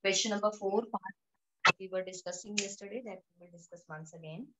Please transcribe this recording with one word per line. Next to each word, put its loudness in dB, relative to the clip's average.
Question 4
number 4
four, 2
part 0
we -8
were 2
discussing -6
yesterday, -4
that -12
we -20
will -20
discuss -18
once -10
again. -10